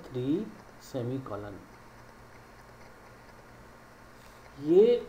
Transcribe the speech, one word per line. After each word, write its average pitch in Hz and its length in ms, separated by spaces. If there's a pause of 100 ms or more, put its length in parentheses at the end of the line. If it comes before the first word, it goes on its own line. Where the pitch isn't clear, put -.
थ्री 139 420 (380)
semicolon। 117 720 (3000)
ये 160 280 (240)